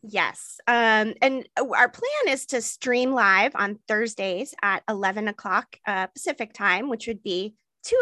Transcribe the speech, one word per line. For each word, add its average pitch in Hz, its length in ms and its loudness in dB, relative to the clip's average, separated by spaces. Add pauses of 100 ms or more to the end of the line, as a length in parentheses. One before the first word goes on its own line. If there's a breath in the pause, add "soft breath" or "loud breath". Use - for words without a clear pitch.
Yes. 190 640 -4
Um, 220 560 4
and 262 240 2 (120)
our 247 320 4
plan 539 400 -2
is 262 180 -2
to 247 140 -2
stream 247 500 -2
live 214 420 4
on 202 320 -4
Thursdays 214 760 -4
at 196 260 0
eleven 202 400 -2
o'clock, 208 480 -4 (100)
uh, 190 220 -2
Pacific 240 460 -8
time, 202 340 0
which 226 180 -6
would 214 160 -8
be 196 320 -4 (300)
two 494 180 2